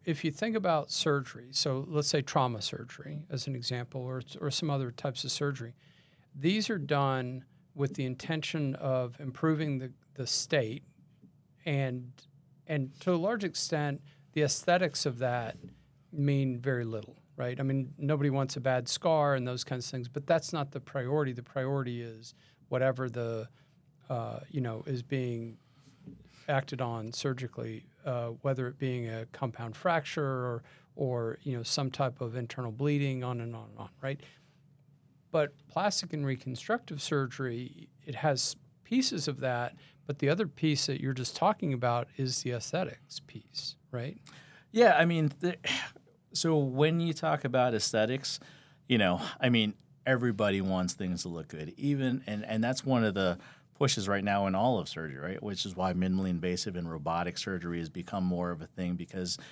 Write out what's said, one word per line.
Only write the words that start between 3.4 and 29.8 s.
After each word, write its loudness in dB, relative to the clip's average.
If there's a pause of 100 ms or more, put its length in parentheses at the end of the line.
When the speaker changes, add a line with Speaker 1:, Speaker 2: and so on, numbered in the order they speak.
Speaker 1:
an -4
example, -6
or, -6 (180)
or -2
some 0
other 0
types -4
of -2
surgery, -2 (600)
these 2
are 0
done 2 (300)
with 0
the -2
intention -2
of -2
improving 0
the, -8 (220)
the -6
state, 0 (840)
and, 0 (540)
and -2
to 2
a 4
large 0
extent, 0 (320)
the 2
aesthetics 2
of -2
that -2 (560)
mean 2
very 0
little, -8 (200)
right? -4
I -2
mean, 0
nobody 2
wants 0
a -6
bad 2
scar 4
and 0
those -4
kinds -4
of -10
things, -6
but -8
that's 4
not -2
the -8
priority. 0
The -10
priority -2
is -14 (340)
whatever 2
the, -4 (600)
uh, -6 (100)
you -4
know, -4
is -4
being -4 (920)
acted 0
on -4
surgically, -4 (180)
uh, -2 (140)
whether 0
it -10
being -2
a -6
compound -6
fracture 0